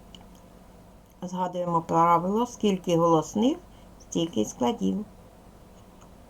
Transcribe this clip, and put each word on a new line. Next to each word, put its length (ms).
Згадуємо 600
правило: 640
скільки 520
голосних, 600
стільки 420
й 40
складів. 600